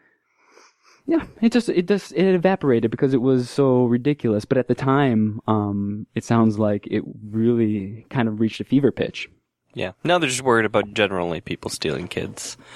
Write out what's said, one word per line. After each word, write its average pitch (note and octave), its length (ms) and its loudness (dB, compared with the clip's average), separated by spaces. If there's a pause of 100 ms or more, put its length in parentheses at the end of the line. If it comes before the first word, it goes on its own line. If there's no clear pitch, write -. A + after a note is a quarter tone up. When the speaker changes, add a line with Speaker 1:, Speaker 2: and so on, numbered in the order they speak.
(1040)
Speaker 1:
yeah, D#4 200 0 (160)
it A3+ 100 4
just, A#3+ 180 2
it F3 180 0
just, G3 260 -2
it F#3 200 2
evaporated D3+ 560 2
because C3+ 240 0
it B2 80 2
was B2+ 300 2
so C3 340 4
ridiculous. A#2+ 600 0
But - 120 0
at B2 100 0
the B2+ 80 2
time, B2 720 2
um, G#2 680 -2
it A2 80 -4
sounds A2+ 340 2
like G#2 300 0
it G#2 160 -2 (260)
really A2 800 -2
kind A#2 180 0
of G#2+ 120 -4
reached A2 220 -2
a - 20 -8
fever C3+ 280 2
pitch. - 380 -6 (460)
Speaker 2:
Yeah. F#2 180 -8 (100)
Now F3 160 2
they're D3+ 100 -2
just B2+ 140 -6
worried A2+ 220 4
about G#2 280 -2
generally F2+ 480 -2
people - 300 -8
stealing D#2 360 -6
kids. - 500 -10 (180)